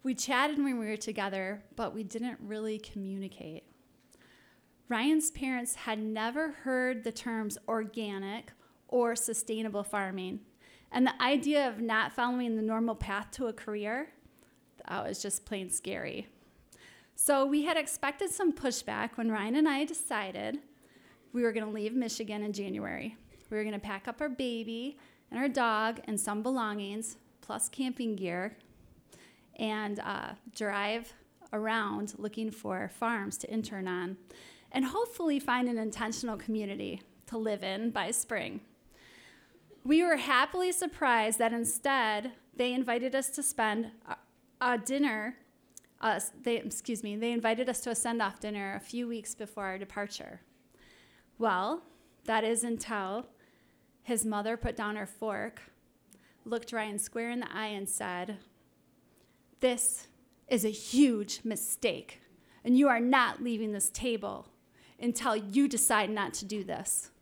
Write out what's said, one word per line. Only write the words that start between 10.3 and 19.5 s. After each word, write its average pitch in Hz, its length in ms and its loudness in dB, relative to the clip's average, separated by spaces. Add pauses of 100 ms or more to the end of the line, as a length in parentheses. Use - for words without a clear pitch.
and 254 160 6
the - 160 2
idea 277 460 4
of 220 120 -4
not 226 320 2
following 247 440 0
the 220 60 0
normal 226 340 2
path 208 340 -4
to 254 160 -4
a 220 60 -2
career, 220 560 -4 (800)
that - 180 -4
was - 160 -4
just - 240 -4
plain 190 240 -4
scary. - 560 -4 (880)
So 277 320 4
we 294 160 4
had 330 140 2
expected 294 540 -2
some 349 220 4
pushback 233 640 -2
when 226 160 0
Ryan 214 240 0